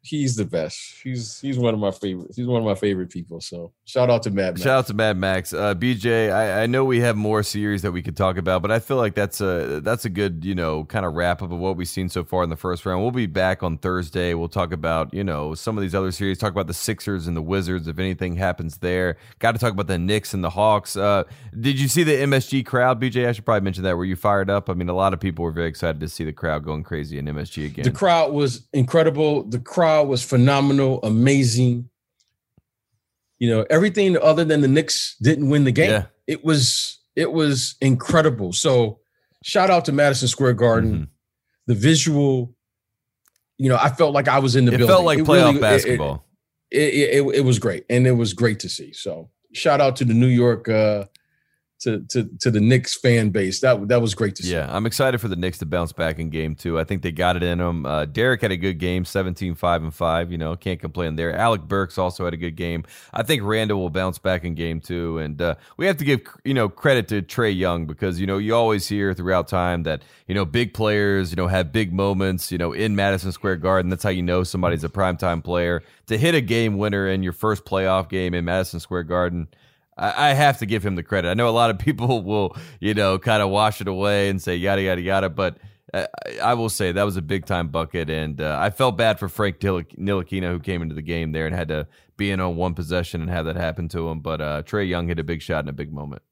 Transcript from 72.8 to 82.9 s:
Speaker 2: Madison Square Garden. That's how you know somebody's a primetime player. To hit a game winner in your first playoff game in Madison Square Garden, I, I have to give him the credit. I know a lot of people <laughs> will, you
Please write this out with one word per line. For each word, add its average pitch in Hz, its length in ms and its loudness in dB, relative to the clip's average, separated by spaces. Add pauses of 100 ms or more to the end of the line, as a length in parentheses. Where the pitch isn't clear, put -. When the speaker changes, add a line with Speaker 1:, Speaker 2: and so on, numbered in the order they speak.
Speaker 2:
Madison 95 340 0
Square 95 240 -2
Garden. 90 340 2
That's 92 140 -4
how 104 60 0
you 92 120 -2
know 90 220 0
somebody's 87 400 -2
a 82 60 -6
primetime 90 520 -2
player. 87 400 -2 (260)
To 110 100 -2
hit 165 180 2
a 147 60 4
game 113 360 0
winner 101 300 0
in 95 160 0
your 90 80 -2
first 107 320 -2
playoff 95 460 0
game 92 240 -2
in 87 100 -2
Madison 87 380 -2
Square 87 220 -6
Garden, 87 440 -2 (540)
I, 143 280 0
I 139 40 4
have 139 260 4
to 117 60 -4
give 98 200 -2
him 95 100 -2
the 85 80 -4
credit. 90 260 -2
I 92 40 0
know 117 160 2
a - 20 2
lot 117 200 4
of 98 60 -2
people 120 460 0
<laughs> - 0 -
will, 101 320 -2 (240)
you 104 140 -2